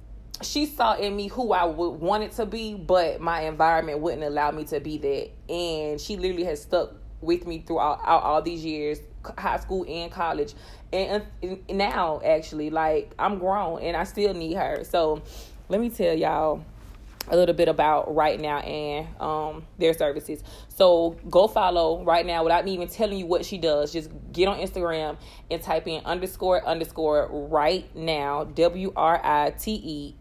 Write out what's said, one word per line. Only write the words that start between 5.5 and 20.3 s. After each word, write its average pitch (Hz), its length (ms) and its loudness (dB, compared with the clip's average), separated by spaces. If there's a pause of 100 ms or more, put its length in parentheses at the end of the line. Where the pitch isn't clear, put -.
And 156 480 -4
she 202 180 -8
literally 180 260 -2
has 156 180 -4
stuck - 320 0 (260)
with 175 280 0
me 160 180 -8
throughout, 151 400 0
out - 160 6
all 151 220 2
these 165 200 -6
years, 151 360 -4
c-, - 400 -14
high 196 180 -2
school - 320 -4
and 170 220 -8
college. 160 420 -4 (400)
And, 196 300 -2 (180)
and 190 260 -8
now, 196 560 0
actually, 156 460 0
like, 156 480 0
I'm 196 220 0
grown 185 420 -2
and 156 160 -2
I 165 60 -2
still 202 320 0
need 165 180 -4
her. 151 300 -2
So 156 400 0 (480)
let 190 80 2
me 240 120 -2
tell 170 260 2
y'all 156 480 0 (600)
a - 80 0
little 175 180 6
bit 160 140 4
about 151 480 4
Right 151 240 4
Now 147 220 -2
and, 151 460 -6 (140)
um, 156 460 -4 (100)
their 165 160 6
services. 151 500 -2 (240)